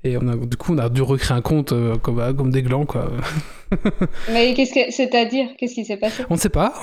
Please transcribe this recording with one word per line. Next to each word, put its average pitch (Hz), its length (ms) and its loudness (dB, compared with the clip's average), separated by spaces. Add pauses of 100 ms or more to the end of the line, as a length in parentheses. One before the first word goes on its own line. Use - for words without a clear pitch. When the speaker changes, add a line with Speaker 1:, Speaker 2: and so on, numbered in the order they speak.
Speaker 1:
Et 123 140 0
on 123 100 0
a, 120 80 0
du 120 200 -4
coup, - 180 -2
on 151 40 2
a 117 100 0
dû 131 140 2
recréer 131 340 2
un 120 40 2
compte, 151 320 0
euh, 117 240 2
comme, 113 240 0
euh, 123 120 0
comme 135 180 2
des 131 120 2
glands, 127 240 0
quoi. 117 240 -2 (600)
<laughs> - 640 0
Speaker 2:
Mais 240 220 4
qu'est-ce 254 200 0
que, 247 180 2
c'est-à-dire, 247 540 0 (120)
qu'est-ce 240 160 -6
qui 220 100 -6
s'est 208 120 -6
passé ? 220 340 -4
Speaker 1:
On 165 40 2
ne 170 40 0
sait - 100 0
pas. 180 340 2